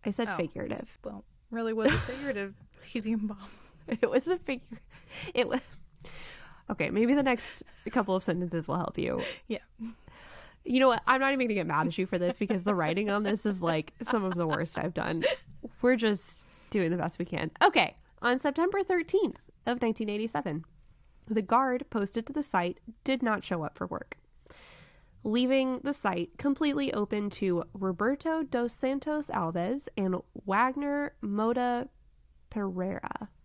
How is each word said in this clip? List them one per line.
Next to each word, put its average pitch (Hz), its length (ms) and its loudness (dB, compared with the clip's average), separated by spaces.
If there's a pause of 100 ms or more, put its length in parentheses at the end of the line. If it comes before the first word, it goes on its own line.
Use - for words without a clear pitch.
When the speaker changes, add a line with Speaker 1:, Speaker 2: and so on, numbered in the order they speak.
Speaker 1:
I 214 60 0
said 226 180 -2
Speaker 2:
Oh. 180 80 -4
Speaker 1:
figurative. - 520 -6 (140)
Speaker 2:
Well, 208 200 -10 (280)
really 226 220 -4
was 226 180 4
a - 80 4
figurative 247 540 -6 (140)
<laughs> - 140 -20
cesium 220 460 -2
bomb. 202 100 -6 (500)
Speaker 1:
<laughs> - 0 -
It - 220 0
was 269 180 4
a 359 100 2
figure. - 420 -8 (540)
It 240 160 2
was. 254 100 0 (1080)
Okay, - 200 0
maybe 233 260 4
the 285 80 4
next - 400 -2 (280)
couple 196 240 2
of 190 80 0
sentences 170 440 -2
will 156 100 -2
help - 200 -4
you. - 220 -2 (300)
Speaker 2:
Yeah. 220 80 -4 (1080)
Speaker 1:
You 254 140 4
know 262 80 8
what? 233 200 6
I'm 262 120 6
not 269 140 4
even 254 140 2
gonna 214 80 2
get 175 120 0
mad 160 200 2
at 165 100 -2
you 185 80 2
for 185 120 -2
this 175 200 0
because 196 260 0
the 202 120 2
writing 175 340 2
on 208 140 2
this 208 220 0
is, 196 160 0
like, 160 320 0 (160)
some 214 140 4
of 185 120 0
the 170 120 2
worst 160 300 -2
I've 185 160 -2
done. 165 300 -2 (580)
We're 247 160 6
just 214 480 -2 (240)
doing 180 200 2
the 175 80 0
best 170 220 -4
we 180 60 -2
can. - 260 -4 (100)
Okay. 277 340 4 (260)
On 247 180 2
September 349 440 0
thirteenth 359 540 2 (280)
of 247 160 0
nineteen 226 280 0
eighty-seven, 185 540 -2 (640)
the 202 140 2
guard 247 480 2
posted 220 380 -2
to 277 60 -10
the 302 100 -2
site 180 360 0 (240)
did 262 180 2
not 214 220 0
show 165 200 -2
up - 140 -8
for 185 100 -4
work, - 300 -8 (1040)
leaving 254 600 2
the 277 100 0
site - 440 -4
completely 277 560 2
open 208 360 -2
to 180 340 0 (100)
Roberto 240 680 0
dos 240 300 0
Santos 285 540 -2
Alves 175 600 -2 (100)
and 190 180 2 (300)
Wagner 285 760 0
Mota 240 680 0 (600)
Pereira. 190 800 -4 (160)